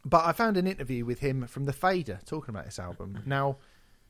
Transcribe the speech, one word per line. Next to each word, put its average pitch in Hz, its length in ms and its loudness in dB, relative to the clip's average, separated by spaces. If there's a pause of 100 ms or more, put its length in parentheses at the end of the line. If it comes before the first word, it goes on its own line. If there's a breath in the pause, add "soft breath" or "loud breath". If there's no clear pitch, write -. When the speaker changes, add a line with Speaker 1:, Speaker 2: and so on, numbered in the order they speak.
Speaker 1:
but 160 220 6
I 170 60 4
found 220 260 4
an 180 80 4
interview 131 400 -2
with 120 140 -2
him 131 260 0
from 135 200 -6
The 139 80 0
Fader 165 520 0
talking 147 280 -8
about 95 120 -8
this - 140 -10
album. 90 420 -8
Speaker 2:
<clears throat> - 60 -10
Speaker 1:
Now, 139 300 0 (520 soft breath)